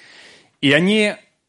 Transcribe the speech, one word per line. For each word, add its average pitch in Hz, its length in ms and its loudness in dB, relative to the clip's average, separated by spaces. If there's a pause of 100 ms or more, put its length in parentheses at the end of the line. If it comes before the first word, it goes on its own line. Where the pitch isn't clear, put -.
(600)
и 139 140 2
они 208 420 0 (340)